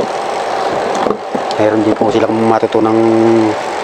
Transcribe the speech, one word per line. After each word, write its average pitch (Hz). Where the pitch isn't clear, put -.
mayroon 107
din 107
po 110
silang 110
matutunang, 110